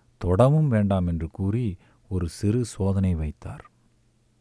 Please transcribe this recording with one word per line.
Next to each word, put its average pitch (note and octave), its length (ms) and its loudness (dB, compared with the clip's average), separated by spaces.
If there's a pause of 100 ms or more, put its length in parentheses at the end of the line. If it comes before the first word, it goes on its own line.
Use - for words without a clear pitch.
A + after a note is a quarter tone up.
(200)
தொடவும் C3 480 4
வேண்டாம் G2 380 2
என்று E2 240 -2
கூறி G#2 360 -2 (440)
ஒரு F2 180 -2
சிறு G#2 360 -2
சோதனை F#2+ 500 0
வைத்தார். - 500 -8 (760)